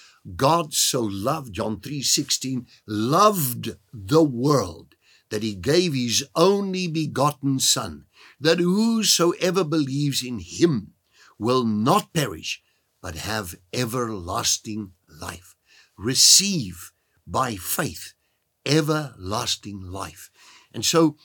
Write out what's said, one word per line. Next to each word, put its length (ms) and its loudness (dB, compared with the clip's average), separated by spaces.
"God 380 2
so 280 0
loved," 520 -4
John 260 -4
three 220 -10
sixteen, 640 -2
"loved 880 2
the 300 4
world, 720 0
that 140 -4
he 100 -2
gave 400 2
his 320 0
only 520 2
begotten 720 0
Son, 460 -2
that 200 4
whosoever 1040 2
believes 600 0
in 160 -8
him 540 0
will 280 2
not 480 2
perish, 500 -4
but 140 -10
have 400 -6
everlasting 1200 -4
life." 480 -14
Receive 920 2
by 280 -2
faith 580 -6
everlasting 1160 -2
life. 500 -12
And 120 -6
so 400 4